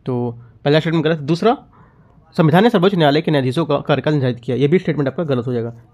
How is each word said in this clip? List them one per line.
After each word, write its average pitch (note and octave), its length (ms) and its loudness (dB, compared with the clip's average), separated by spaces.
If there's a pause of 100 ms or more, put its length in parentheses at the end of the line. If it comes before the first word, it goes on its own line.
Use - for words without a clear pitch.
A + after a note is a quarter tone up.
तो A#2+ 340 -6 (260)
पहला D3 140 2
स्टेटमेंट D#3+ 260 -2
गलत। D#3+ 120 -2
दूसरा, E3+ 400 -2 (800)
संविधान E3 260 4
ने A#3+ 60 4
सर्वोच्च G3+ 260 2
न्यायालय D3+ 260 2
के D#3+ 100 -2
न्यायाधीशों C#3 340 -2
का C#3+ 120 0
कार्यकाल D3+ 360 -2
निर्धारित B2+ 260 -2
किया, B2 180 -4
ये C#3 100 2
भी E3+ 120 2
स्टेटमेंट D3 280 -2
आपका D3+ 160 -4
गलत B2+ 240 -4
हो B2+ 60 -4
जाएगा, A#2 200 -6 (200)